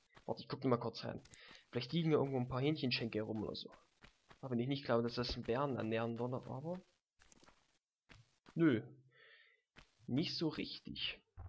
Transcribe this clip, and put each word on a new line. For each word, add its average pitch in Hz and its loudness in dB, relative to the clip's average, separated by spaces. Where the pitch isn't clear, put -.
Warte, - -4
ich - -16
guck 127 -6
mal 123 6
kurz - -6
rein. 110 -6
Vielleicht 123 -4
liegen 165 2
hier 147 6
irgendwo 135 2
ein 127 0
paar 127 -2
Hähnchenschenkel 127 2
rum 107 -2
oder - -4
so. - -10
Aber 131 -4
wenn 117 2
ich 123 2
nicht 139 0
glaube, 117 4
dass 120 0
das 120 0
einen 120 -8
Bären 131 2
ernähren 113 0
würde, 123 -2
aber 147 -6
nö. 151 6
Nicht - 0
so 165 0
richtig. - -6